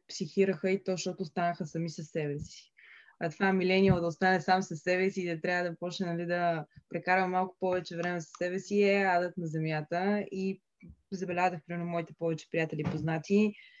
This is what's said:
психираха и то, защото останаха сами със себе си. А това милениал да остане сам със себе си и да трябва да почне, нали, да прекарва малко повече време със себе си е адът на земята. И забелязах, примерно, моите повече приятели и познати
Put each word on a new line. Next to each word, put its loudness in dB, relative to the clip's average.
психираха 0
и -2
то, -2
защото -4
останаха -2
сами -4
със -12
себе -4
си. -14
А -2
това 2
милениал 6
да 0
остане 2
сам 2
със -8
себе 2
си -6
и -2
да -4
трябва 0
да -10
почне, -6
нали, -4
да 0
прекарва 2
малко 0
повече -2
време -2
със -12
себе -2
си 0
е 6
адът 2
на -4
земята. 0
И -4
забелязах, 0
примерно, -4
моите -4
повече -4
приятели -2
и -2
познати 2